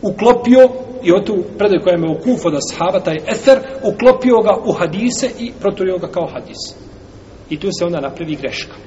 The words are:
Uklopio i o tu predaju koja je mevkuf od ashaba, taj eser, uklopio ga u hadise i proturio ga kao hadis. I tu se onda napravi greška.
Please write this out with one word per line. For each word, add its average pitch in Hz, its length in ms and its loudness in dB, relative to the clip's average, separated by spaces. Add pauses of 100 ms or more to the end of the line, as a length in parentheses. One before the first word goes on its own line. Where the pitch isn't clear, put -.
Uklopio 247 680 6 (340)
i 170 80 2
o 190 80 4
tu 214 160 -4 (220)
predaju 202 260 2
koja 180 100 4
je 175 40 0
mevkuf 170 480 -2
od 156 100 0
ashaba, 180 440 -2
taj 160 180 -4 (100)
eser, 262 320 4 (240)
uklopio 240 580 4
ga 180 120 4 (120)
u 208 60 -2
hadise 190 560 -2 (120)
i 233 200 -10
proturio 190 380 -2
ga 170 100 -6
kao 156 260 -4
hadis. 117 240 -14 (920)
I 151 100 -8
tu 196 80 -6 (120)
se 175 60 0
onda 170 160 -4
napravi 151 340 -8
greška. - 400 -10 (120)